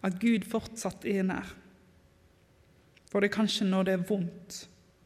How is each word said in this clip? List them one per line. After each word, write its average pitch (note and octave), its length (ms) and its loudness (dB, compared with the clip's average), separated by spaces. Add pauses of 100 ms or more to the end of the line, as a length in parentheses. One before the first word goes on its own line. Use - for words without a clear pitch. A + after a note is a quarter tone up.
at F#3 160 -2
Gud A3+ 240 4
fortsatt - 640 -6
er G3 160 2
nær. F#3+ 300 -2 (1500)
For G3+ 160 2
det G3+ 80 2
er G3+ 60 -4
kanskje G3+ 320 2
når F#3+ 180 4
det F#3+ 80 4
er F3+ 140 -2
vondt - 560 -4 (400)